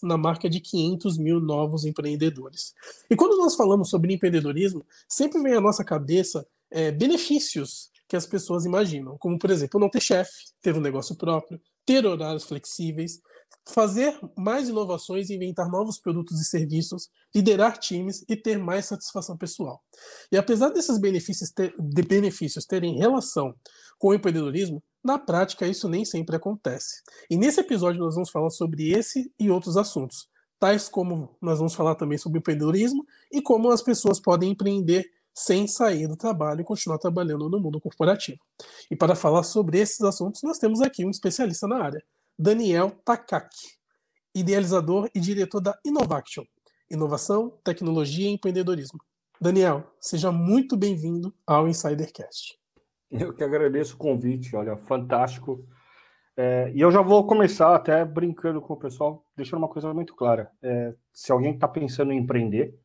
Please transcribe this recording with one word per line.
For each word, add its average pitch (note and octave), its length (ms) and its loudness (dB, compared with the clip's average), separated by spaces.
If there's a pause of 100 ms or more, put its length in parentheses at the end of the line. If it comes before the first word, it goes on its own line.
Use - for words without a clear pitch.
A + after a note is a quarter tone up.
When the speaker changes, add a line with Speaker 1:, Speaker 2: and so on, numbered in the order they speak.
Speaker 1:
na E3+ 120 0
marca D#3+ 320 0
de E3+ 120 -2
quinhentos F3 580 -2
mil E3 220 2
novos D3+ 440 -2
empreendedores. D3 880 -4 (380)
E A3+ 60 4
quando F#4+ 200 6
nós F4 200 4
falamos G3+ 340 4
sobre F3 240 2
empreendedorismo, E3+ 720 0 (220)
sempre D4+ 340 0
vem C4+ 120 2
à A3 60 4
nossa G3+ 240 2
cabeça, D#3+ 640 0 (240)
é, D#3+ 220 0
benefícios C#4+ 1000 0 (160)
que - 80 -8
as E3+ 100 0
pessoas F3 400 -2
imaginam, D#3+ 540 -2
como, F3 180 -2
por F#3 140 0
exemplo, E3+ 300 0
não G3+ 100 2
ter B3+ 100 0
chefe, F#3 300 0 (320)
ter E3 140 2
um D#3 40 -2
negócio C#3 360 -4
próprio, E3 440 -4 (240)
ter B3+ 220 4
horários D#3 380 -4
flexíveis, D#3+ 760 -8 (460)
fazer A#3 500 0 (200)
mais A#3+ 320 -2
inovações F#3+ 600 -4
e G3+ 60 -6
inventar F3+ 340 -6
novos G3+ 300 -4
produtos E3+ 420 -4
e D#3 40 -2
serviços, D#3+ 640 -4 (240)
liderar G#3 440 4
times F#3 500 -6
e A3 80 -2
ter A3 240 -4
mais F#3 260 -4
satisfação F3+ 500 -8
pessoal. D#3+ 460 -10 (480)
E F#3+ 60 2
apesar A3 320 4
desses D4+ 300 0
benefícios F#3+ 520 -2
ter, F#3 260 -4
de D3+ 260 0
benefícios F#3 600 0
terem E3+ 320 -2
relação G3+ 580 0 (440)
com G3 100 4
o G3 60 6
empreendedorismo, E3 680 -2 (220)
na C4+ 140 0
prática F#3 480 -2
isso F#3 220 -4
nem F3+ 160 0
sempre D#3+ 320 -4
acontece. D#3+ 680 -6 (260)
E E3 80 0
nesse C#4+ 240 4
episódio F3 400 0
nós E3 140 -2
vamos F3+ 160 -4
falar D#3+ 200 -2
sobre D#3 400 -2
esse A#3 480 0
e G#3 120 2
outros F3+ 260 0
assuntos, E3+ 520 -2 (320)
tais G3+ 280 2
como F3 520 -4
nós E3 180 -2
vamos D#3+ 160 0
falar D#3+ 220 0
também D3 200 -2
sobre D#3+ 220 -4
empreendedorismo F3 640 0 (260)
e C#4+ 120 -2
como A#3+ 280 4
as A#3+ 120 4
pessoas G#3+ 380 2
podem F3+ 300 2
empreender F#3+ 600 0 (240)
sem G3+ 320 2
sair F#3+ 400 0
do D#3 100 -6
trabalho D#3 440 -2
e E3 40 -4
continuar E3 340 -4
trabalhando E3 500 -2
no G3 120 -2
mundo D#3 200 -4
corporativo. D#3+ 580 -2 (520)
E E3 40 -6
para E3 220 4
falar E3 260 4
sobre F3 360 0
esses G#3 240 0
assuntos, G3 400 -2
nós D#4 160 -4
temos A3 220 2
aqui C4+ 240 0
um F#3+ 60 -2
especialista G3 560 -4
na F3+ 160 -2
área, C#3+ 220 -6 (340)
Daniel G3 540 2 (120)
Takaki, - 680 -4 (600)
idealizador F#3+ 800 2
e - 60 -2
diretor G3 420 0
da G3+ 240 -2
Innovaction, C#4+ 600 -2 (440)
Inovação, D#3 760 -2
Tecnologia E3 640 -2
e G#3 40 0
Empreendedorismo. F3+ 680 -4 (400)
Daniel, F3 600 2
seja F3 300 -2
muito G#3 460 2
bem-vindo F3 580 -2 (100)
ao D#3 220 4
Insidercast. D3+ 920 -4 (540)
Speaker 2:
Eu D#3 240 -6
que D3+ 100 -4
agradeço C#3+ 500 0
o - 40 -20
convite, B2 580 -2
olha, G#2+ 180 -4
fantástico. B2+ 880 -4 (720)
É, B2+ 400 0
e C#3 60 2
eu E3+ 100 8
já G3 120 8
vou G3+ 240 6
começar F#3+ 480 6
até E3 320 4
brincando E3 560 -4
com - 100 -10
o C#3+ 60 -10
pessoal, D3 440 -4 (140)
deixando C#3+ 220 -8
uma D#3+ 100 -2
coisa D#3 240 -6
muito E3 240 -6
clara. A2+ 340 0 (120)
É, A#2+ 320 -4 (180)
se - 180 -6
alguém C3 280 2
tá - 100 2
pensando C#3 420 -4
em C3+ 60 0
empreender, A#2+ 580 0 (100)